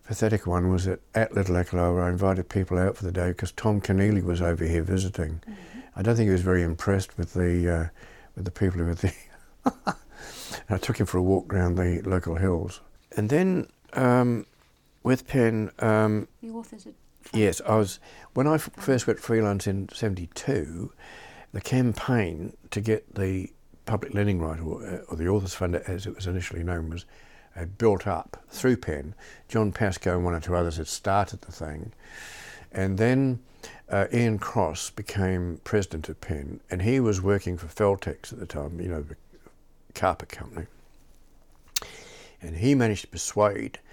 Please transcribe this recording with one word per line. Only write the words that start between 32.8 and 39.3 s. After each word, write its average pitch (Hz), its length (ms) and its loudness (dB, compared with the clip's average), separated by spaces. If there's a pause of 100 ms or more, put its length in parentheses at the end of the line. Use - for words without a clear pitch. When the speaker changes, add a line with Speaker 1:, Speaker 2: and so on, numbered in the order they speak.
Speaker 1:
then, 127 420 2 (480)
uh, 98 240 2
Ian 117 260 2
Cross 82 520 -2
became 92 760 -2
president 90 440 -2
of 78 120 -12
Pen, 73 400 -8 (100)
and 90 120 -2
he 127 180 4
was 107 200 2
working 98 360 0
for 85 100 -10
Feltex - 640 -2
at 123 60 -14
the 101 80 -12
time, 76 340 -8
you 92 80 -6
know, 80 140 -4
the 76 140 -12 (760)